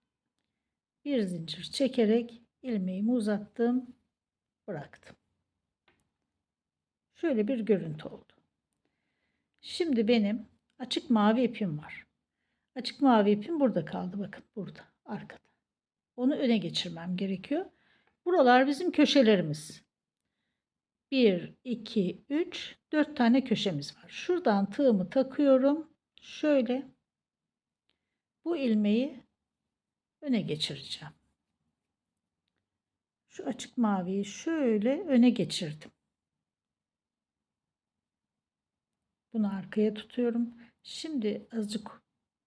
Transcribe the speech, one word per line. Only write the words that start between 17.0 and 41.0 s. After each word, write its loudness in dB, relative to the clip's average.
gerekiyor. -4
Buralar 6
bizim -2
köşelerimiz. 2
Bir, 2
iki, -4
üç, -6
dört 0
tane 4
köşemiz -4
var. -20
Şuradan 0
tığımı 2
takıyorum. 2
Şöyle 0
bu -2
ilmeği 0
öne 0
geçireceğim. -8
Şu -14
açık -10
maviyi 0
şöyle -2
öne 6
geçirdim. -4
Bunu -2
arkaya -2
tutuyorum. -4
Şimdi -6